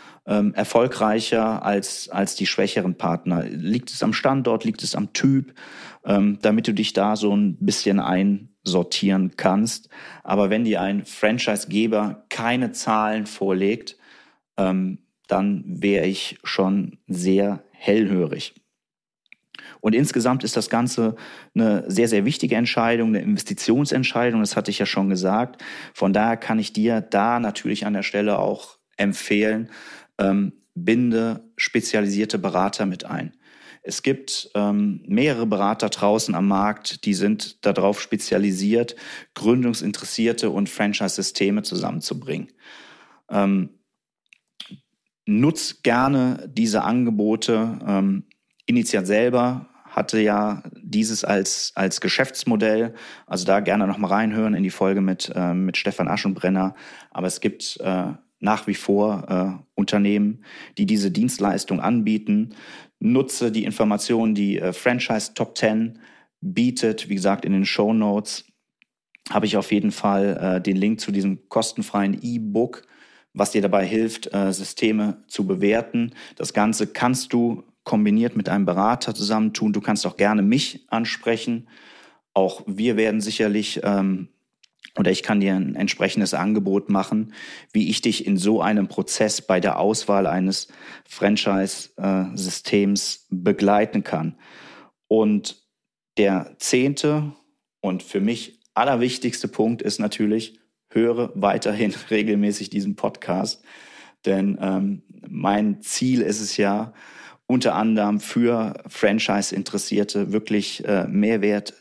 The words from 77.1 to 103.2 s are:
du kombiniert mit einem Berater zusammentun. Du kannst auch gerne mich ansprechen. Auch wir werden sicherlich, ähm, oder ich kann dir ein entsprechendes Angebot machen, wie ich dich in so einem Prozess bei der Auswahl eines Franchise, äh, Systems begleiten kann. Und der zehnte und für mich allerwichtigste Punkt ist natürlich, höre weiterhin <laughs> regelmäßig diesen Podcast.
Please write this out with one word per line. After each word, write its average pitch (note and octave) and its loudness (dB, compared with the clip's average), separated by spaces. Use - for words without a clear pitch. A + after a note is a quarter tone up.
du A#2+ 0
kombiniert G#2+ 2
mit G2 -2
einem G2 0
Berater G#2 0
zusammentun. G#2+ 0
Du G#2 0
kannst G#2 -2
auch E2+ -4
gerne G#2 4
mich A#2 0
ansprechen. A2+ -2
Auch F#2+ 0
wir G#2+ 0
werden A2 2
sicherlich, G#2 -2
ähm, G2 0
oder F#2+ 2
ich F#2 0
kann G#2 2
dir G2 2
ein F#2 -2
entsprechendes G2 -2
Angebot G2 0
machen, G#2+ -2
wie G#2+ 2
ich G#2+ -2
dich - -2
in G2 2
so G2+ 2
einem G2+ 2
Prozess - -2
bei F#2 2
der F#2 0
Auswahl G2+ 2
eines F#2 0
Franchise, G2 0
äh, F#2 0
Systems G2 0
begleiten G2+ 2
kann. D#2+ -4
Und G#2+ 2
der G2 2
zehnte C#3+ 0
und F#2 -4
für - -4
mich A2+ -4
allerwichtigste B2 0
Punkt A2+ -2
ist - -4
natürlich, G#2+ -2
höre A#2 2
weiterhin G#2 0
<laughs> - -10
regelmäßig G#2 0
diesen G2+ -4
Podcast. - -4